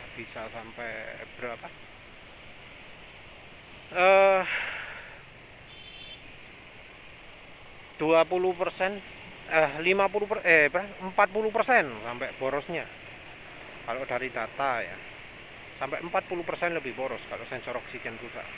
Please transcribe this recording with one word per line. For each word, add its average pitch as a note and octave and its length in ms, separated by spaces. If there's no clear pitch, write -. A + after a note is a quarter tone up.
bisa A2+ 320
sampai A2 720
berapa? A#2+ 320
Eh, F#3+ 500
dua E3 240
puluh F3+ 320
persen, F#3 420
eh, D#3 200
lima G3 240
puluh G#3 180
per-, G3+ 220
eh, D#3 240
berapa? G3 180
Empat G3 240
puluh G#3+ 220
persen A3 340
sampai A#2+ 380
borosnya. C#3 480
Kalau B2+ 240
dari B2 240
data B2+ 480
ya, F2+ 160
sampai C3+ 240
empat F#3 320
puluh F3 160
persen E3+ 320
lebih B2+ 160
boros B2+ 320
kalau A2 160
sensor B2 320
oksigen A#2 480
rusak. A#2 240